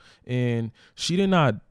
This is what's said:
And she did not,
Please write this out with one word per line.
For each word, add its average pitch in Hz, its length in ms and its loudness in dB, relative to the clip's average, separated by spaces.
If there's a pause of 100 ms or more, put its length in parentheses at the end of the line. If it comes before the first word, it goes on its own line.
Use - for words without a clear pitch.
(260)
And 120 460 -4 (240)
she - 180 -4
did 190 160 0
not, 151 240 4 (160)